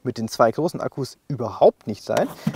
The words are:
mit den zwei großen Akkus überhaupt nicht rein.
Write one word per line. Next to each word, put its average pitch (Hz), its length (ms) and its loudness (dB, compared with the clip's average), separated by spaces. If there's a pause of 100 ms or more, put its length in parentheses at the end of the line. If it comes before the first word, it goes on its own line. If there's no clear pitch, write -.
mit 123 160 -4
den 113 80 -2
zwei 113 240 4
großen 156 280 -2
Akkus - 380 -6 (100)
überhaupt 123 600 2
nicht - 240 -8
rein. 139 160 0 (280)